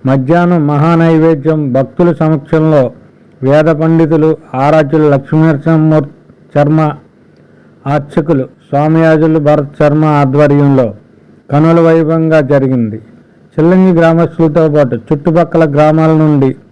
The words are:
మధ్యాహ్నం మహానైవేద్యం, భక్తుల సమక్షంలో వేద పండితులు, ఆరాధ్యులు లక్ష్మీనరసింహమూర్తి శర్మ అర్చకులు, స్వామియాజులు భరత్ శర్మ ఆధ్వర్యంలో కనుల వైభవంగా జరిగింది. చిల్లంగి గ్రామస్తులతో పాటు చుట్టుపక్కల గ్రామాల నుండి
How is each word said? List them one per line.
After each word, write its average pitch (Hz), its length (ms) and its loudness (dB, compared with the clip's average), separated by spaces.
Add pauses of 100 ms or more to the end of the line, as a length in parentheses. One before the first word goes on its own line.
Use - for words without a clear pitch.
మధ్యాహ్నం 156 600 0
మహానైవేద్యం, 156 1040 0
భక్తుల 135 400 -2
సమక్షంలో 156 760 0 (520)
వేద 147 220 0
పండితులు, 160 720 0 (180)
ఆరాధ్యులు 151 540 0
లక్ష్మీనరసింహమూర్తి 156 1000 0 (440)
శర్మ 151 420 0 (920)
అర్చకులు, 143 600 -4 (200)
స్వామియాజులు 160 680 0
భరత్ 147 400 -2
శర్మ 151 260 0
ఆధ్వర్యంలో 143 920 2 (580)
కనుల 160 280 2
వైభవంగా 160 600 0
జరిగింది. 131 640 -2 (500)
చిల్లంగి 185 400 2
గ్రామస్తులతో 165 760 0
పాటు 143 280 0
చుట్టుపక్కల 156 760 -2
గ్రామాల 156 380 2
నుండి 147 440 0 (160)